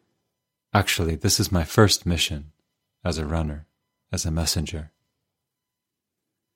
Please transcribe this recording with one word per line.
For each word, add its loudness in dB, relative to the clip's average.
"Actually, 0
this 0
is 0
my 2
first 4
mission -4
as -2
a -4
runner, -4
as -4
a -2
messenger." -4